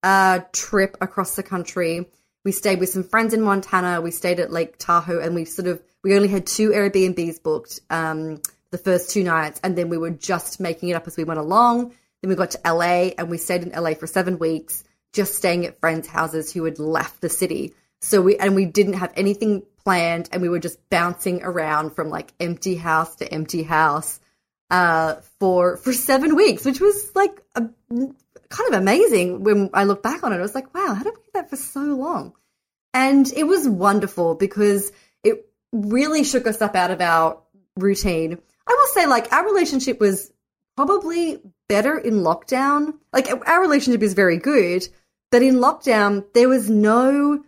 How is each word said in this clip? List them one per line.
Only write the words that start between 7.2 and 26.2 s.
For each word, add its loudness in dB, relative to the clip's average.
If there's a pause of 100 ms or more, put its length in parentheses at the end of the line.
booked, -4 (100)
um, -6 (300)
the -10
first 0
two 0
nights. 0
And -2
then -2
we -4
were -4
just -6
making -6
it -2
up -6
as -14
we -4
went -4
along. 2 (300)
Then -4
we 2
got -2
to -6
L 2
A 2
and -8
we -6
stayed -4
in -12
L -4
A -2
for -10
seven -2
weeks, -4 (300)
just -2
staying 0
at -14
friends' -2
houses -4
who -6
had -6
left -4
the -4
city. -6 (260)
So 2
we, 6
and 2
we 2
didn't 2
have -6
anything 0 (220)
planned, 0
and -4
we 0
were -2
just -8 (100)
bouncing -2
around -4
from, -4
like, -10
empty -4
house -2
to -10
empty -6
house, 0 (500)
uh, 2 (240)
for, 2
for -4
seven 2